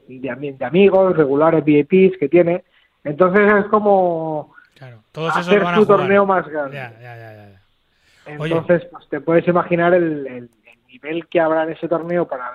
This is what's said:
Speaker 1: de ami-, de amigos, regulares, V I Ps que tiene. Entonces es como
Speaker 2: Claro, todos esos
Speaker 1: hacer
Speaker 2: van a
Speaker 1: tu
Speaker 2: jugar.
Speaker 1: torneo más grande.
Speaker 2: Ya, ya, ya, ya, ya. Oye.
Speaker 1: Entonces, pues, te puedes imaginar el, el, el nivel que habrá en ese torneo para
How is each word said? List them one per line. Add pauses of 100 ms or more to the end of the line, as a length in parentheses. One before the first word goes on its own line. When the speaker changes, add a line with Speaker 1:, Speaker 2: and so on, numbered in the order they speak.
Speaker 1:
de
ami-,
de
amigos,
regulares,
V
I
Ps
que
tiene. (400)
Entonces
es
como (220)
Speaker 2:
Claro, (140)
todos
esos
Speaker 1:
hacer
Speaker 2:
van
a
Speaker 1:
tu
Speaker 2:
jugar.
Speaker 1:
torneo
más
grande.
Speaker 2:
Ya,
ya,
ya,
ya,
ya.
Oye.
Speaker 1:
Entonces,
pues,
te
puedes
imaginar
el,
el,
el (100)
nivel
que
habrá
en
ese
torneo
para